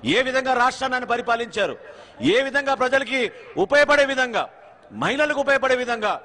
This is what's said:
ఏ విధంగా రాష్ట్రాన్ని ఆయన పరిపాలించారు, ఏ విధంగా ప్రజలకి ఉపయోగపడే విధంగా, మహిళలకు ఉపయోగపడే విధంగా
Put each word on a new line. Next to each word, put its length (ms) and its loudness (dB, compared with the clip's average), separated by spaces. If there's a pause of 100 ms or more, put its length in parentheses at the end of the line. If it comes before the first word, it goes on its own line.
ఏ 180 2
విధంగా 320 0
రాష్ట్రాన్ని 420 0
ఆయన 80 -4
పరిపాలించారు, 680 -2 (480)
ఏ 200 4
విధంగా 320 0
ప్రజలకి 580 0 (240)
ఉపయోగపడే 480 4
విధంగా, 440 -2 (440)
మహిళలకు 480 0
ఉపయోగపడే 340 2
విధంగా 380 -2 (120)